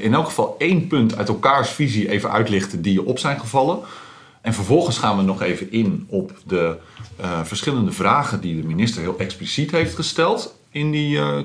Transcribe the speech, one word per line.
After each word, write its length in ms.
in 100
elk 120
geval 320
één 300
punt 300
uit 100
elkaars 420
visie 400
even 220
uitlichten 500
die 120
je 120
op 140
zijn 200
gevallen. 400
En 120
vervolgens 440
gaan 200
we 60
nog 180
even 300
in 360
op 240
de, 320
eh, 280
verschillende 480
vragen 500
die 200
de 60
minister 340
heel 160
expliciet 540
heeft 240
gesteld 600
in 220
die, 280
eh, 260